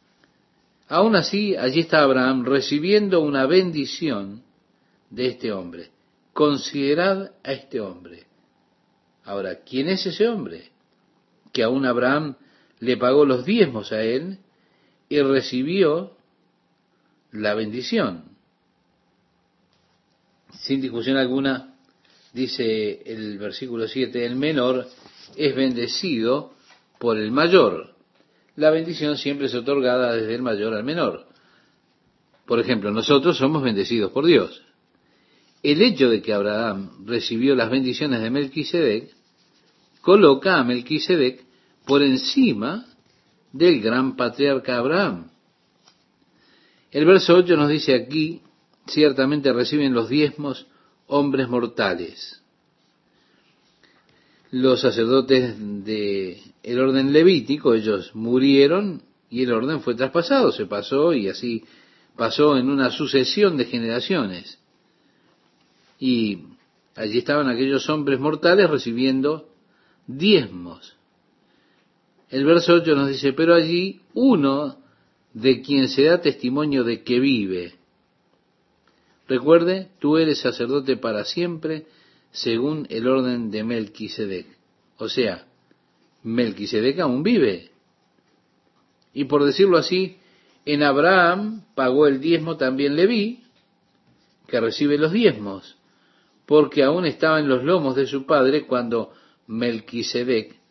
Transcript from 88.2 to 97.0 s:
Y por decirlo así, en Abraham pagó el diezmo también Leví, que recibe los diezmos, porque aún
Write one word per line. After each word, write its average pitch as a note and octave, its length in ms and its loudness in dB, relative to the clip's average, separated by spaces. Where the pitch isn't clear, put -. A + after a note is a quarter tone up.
Y C3+ 120 -4
por C#3+ 180 2
decirlo F3 340 4
así, F#3 400 -4
en D3 180 0
Abraham F3+ 800 2
pagó C3+ 320 2
el C3+ 120 2
diezmo D#3+ 380 -2
también C#3 380 -2
Leví, G#3+ 480 0
que B2 120 -2
recibe C#3+ 380 0
los D#3 140 0
diezmos, A2+ 640 -2
porque C#3+ 380 4
aún E3 220 0